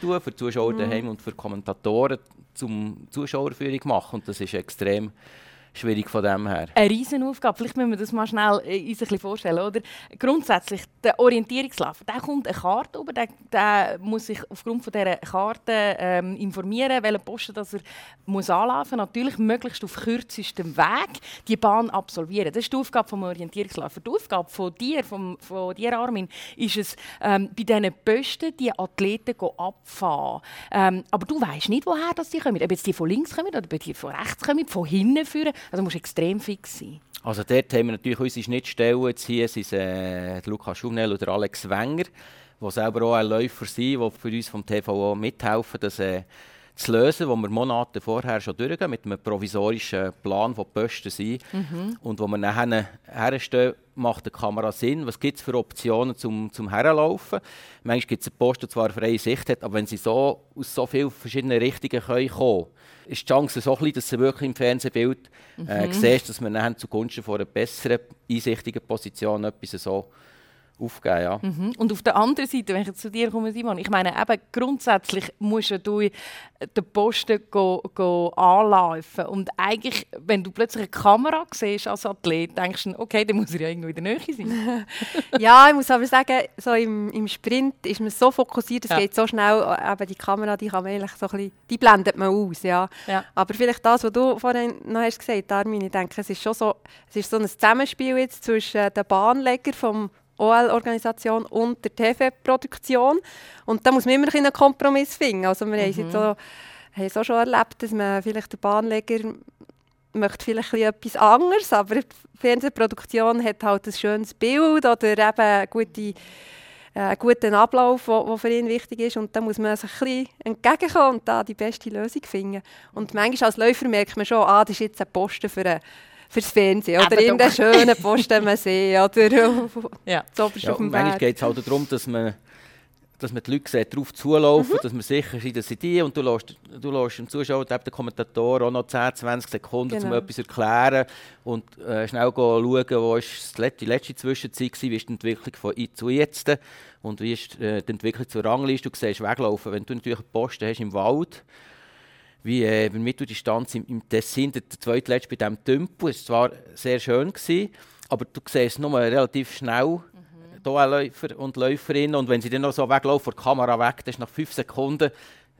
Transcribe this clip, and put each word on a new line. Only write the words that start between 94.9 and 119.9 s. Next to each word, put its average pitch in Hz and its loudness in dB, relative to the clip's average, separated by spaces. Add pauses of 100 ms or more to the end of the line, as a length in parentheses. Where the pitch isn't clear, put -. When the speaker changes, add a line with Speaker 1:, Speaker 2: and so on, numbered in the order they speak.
Speaker 3:
hast 233 0
gesagt, 202 -4
Armin, 202 -2
ich 185 -8
denke, 185 -4
es - -10
ist 190 -8
schon 220 0
so, 220 0 (340)
es - -14
ist 208 -6
so 226 0
ein 214 0
Zusammenspiel 254 2
jetzt 254 -4
zwischen 214 0
den 202 0
Bahnleger 254 2
vom 214 -2 (280)
O-L-Organisation 226 2
und 233 -2
der - -6
T-V-Produktion. 262 2 (460)
Und 220 -2
da 262 8
muss 262 4
man 254 4
immer 285 4
ein 302 2
bisschen 294 2
einen 277 2
Kompromiss 277 4
finden. 190 0
Also 190 0
wir 214 -2
haben 196 0
es 180 -4
jetzt 170 -4
Speaker 2:
Mhm. - -10
Speaker 3:
so, 214 0
haben 214 0 (580)
es 190 -6
auch 226 0
schon 233 0
erlebt, 233 2
dass 226 -6
man 202 -2
vielleicht 214 -6
der 202 -12
Bahnleger 220 -2 (800)
möchte 208 -2
vielleicht 226 -4
ein 226 2
bisschen 214 4
etwas - -6
anderes, 339 6
aber 208 2
die 277 0 (340)
Fernsehproduktion 233 0
hat 214 -2
halt 202 0
ein 202 -6
schönes 214 -2
Bild 294 4
oder 233 4 (140)
eben 214 4
gute, 214 -4
äh, 208 -6 (800)
einen 196 0
guten 233 4
Ablauf, 247 6
wo, 220 2
wo 220 -2
für 226 -2
ihn 233 0
wichtig 226 -4
ist. 233 -2
Und 214 -6
da 220 -2
muss 220 -4
man 214 0
sich 208 -8 (120)